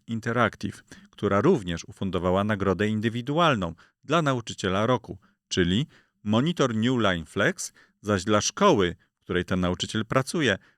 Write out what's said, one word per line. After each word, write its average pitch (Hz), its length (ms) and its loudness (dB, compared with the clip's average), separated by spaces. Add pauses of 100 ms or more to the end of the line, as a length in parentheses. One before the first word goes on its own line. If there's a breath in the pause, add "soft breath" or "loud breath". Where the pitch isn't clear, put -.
Interactive, 113 760 -4 (260 loud breath)
która 98 300 0
również 104 440 0
ufundowała 92 600 -2
nagrodę 98 440 0
indywidualną 117 840 0 (300 soft breath)
dla 156 180 0
Nauczyciela 110 640 -2
Roku, 120 320 -2 (300 soft breath)
czyli 92 380 0 (360 soft breath)
monitor 123 520 0
New 120 260 0
Line 90 260 0
Flex, - 460 -2 (280 soft breath)
zaś 98 240 0
dla 104 160 4
szkoły, 101 560 2 (220)
w - 20 -20
której 90 240 -2
ten 92 160 -2
nauczyciel 92 440 -2
pracuje, 131 540 0 (200 soft breath)